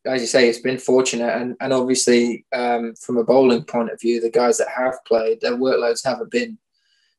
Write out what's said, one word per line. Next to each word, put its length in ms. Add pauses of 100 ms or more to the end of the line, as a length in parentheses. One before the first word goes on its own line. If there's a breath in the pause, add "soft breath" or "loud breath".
as 160
you 60
say, 220
it's 120
been 180
fortunate, 560
and, 240
and 140
obviously, 800
um, 420
from 220
a 60
bowling 420
point 260
of 100
view, 180
the 120
guys 260
that 120
have 260 (100)
played, 360
their 160
workloads 460
haven't 280
been 260 (600)